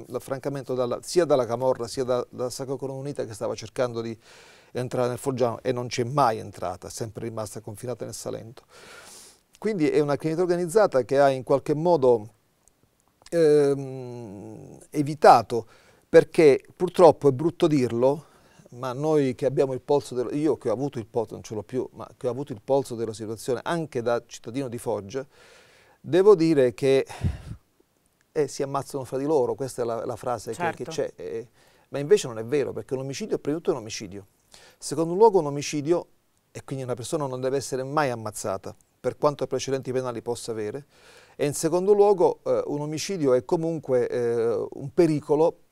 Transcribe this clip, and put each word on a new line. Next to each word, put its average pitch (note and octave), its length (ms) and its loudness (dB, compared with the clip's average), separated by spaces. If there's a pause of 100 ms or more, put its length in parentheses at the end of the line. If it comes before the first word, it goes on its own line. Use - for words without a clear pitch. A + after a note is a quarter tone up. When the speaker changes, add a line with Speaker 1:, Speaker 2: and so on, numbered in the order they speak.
Speaker 1:
l'affrancamento C3 680 -6
dalla, B2 260 -2
sia F3 240 0
dalla C3+ 220 4
camorra B2 400 -2
sia C3 160 -6
da, B2 260 0
dalla A#2+ 220 -8
Sacra C3+ 240 -8
Corona C3+ 240 -10
Unita C3+ 260 -8
che A2 80 -12
stava A2 220 -6
cercando A#2 440 -6
di A2+ 160 -6 (580)
entrare B2 340 -2
nel B2 100 -4
Foggiano A#2+ 460 -2
e C3 80 0
non B2 160 -6
c'è A#2+ 160 -4
mai A#2+ 340 2
entrata, F#2 500 -10
è - 40 -14
sempre A2+ 320 -10
rimasta A2 380 -8
confinata A#2 440 -12
nel A#2 80 -12
Salento. A2 520 -12 (1000)
Quindi G3 260 0
è D3+ 120 4
una C#3+ 160 0
criminalità D#3+ 340 -2
organizzata F3 520 2
che C3+ 180 2
ha C#3 80 8
in C3 140 0
qualche C#3+ 300 0
modo, C3 600 2 (960)
ehm, B2 1500 0 (120)
evitato, C#3 760 4 (440)
perché D#3 520 6 (140)
purtroppo E3+ 540 6
è - 20 8
brutto D#3 360 0
dirlo, C3 580 2 (460)
ma B2+ 200 -10
noi C#3+ 440 0
che C#3+ 100 -4
abbiamo C3+ 260 0
il B2 80 -6
polso C#3+ 360 -2
del, B2 200 -2
io D3 220 0
che - 100 -8
ho A2 60 0
avuto C3 260 -4
il G#2+ 60 -8
polso, G#2+ 300 -6
non G2 80 -14
ce - 100 -14
l'ho G#2 100 -8
più, B2+ 300 -6
ma A#2 120 -14 (120)
che C3 100 -8
ho - 20 -2
avuto C3+ 220 -8
il G#2+ 100 -12
polso C3+ 340 -2
della A2+ 180 -6
situazione A2+ 500 -6
anche D#3 380 -4
da A#2 240 0
cittadino C3 420 -8
di A#2+ 100 -8
Foggia, A2 480 -6 (760)
devo F#3+ 340 6
dire D#3 380 4
che, C3+ 340 2 (1300)
eh, D3+ 160 -2
si - 140 -8
ammazzano C#3 420 -6
fra C3+ 120 -6
di C3+ 60 -4
loro, C3 320 2
questa B2+ 280 -6
è - 20 -2
la, A2+ 200 -4
la A#2+ 120 -6
frase A#2+ 340 -6
che, E3 240 -4
che C#3+ 160 -10
Speaker 2:
Certo. - 0 -
Speaker 1:
c'è, D3 240 -4
eh, F2 320 -10 (400)
ma C3+ 120 -8
invece D3 280 2
non A2+ 100 -10
è A2+ 60 -6
vero, A#2+ 300 -2
perché A2 220 -6
un C3 40 -4
omicidio C#3 380 -6
è - 20 -18
prima D3+ 200 -4
di E3+ 40 -10
tutto E3+ 140 0
un A#2 40 -10
omicidio, G2+ 460 -12 (500)
secondo E3 360 -2
luogo G3 260 6
un D3+ 60 2
omicidio, D3 600 -2 (440)
e - 140 -16
quindi C3+ 180 -8
una B2 120 -4
persona C#3+ 320 -4
non B2+ 120 -8
deve C3 160 0
essere C3 280 -4
mai C#3+ 260 0
ammazzata, G#2+ 680 -8 (280)
per B2 140 -4
quanto C#3+ 300 -2
precedenti C3 440 -6
penali B2 300 -4
possa A#2+ 300 -8
avere, A2 340 -8 (500)
e - 100 -2
in C#3+ 80 -2
secondo F3+ 380 2
luogo, G3+ 540 6
eh, B2 220 2
un C#3+ 120 -4
omicidio D3+ 540 0
è B2 100 4
comunque, D#3+ 640 0
eh, A#2 580 0 (100)
un - 180 -12
pericolo, D#3 600 2 (180)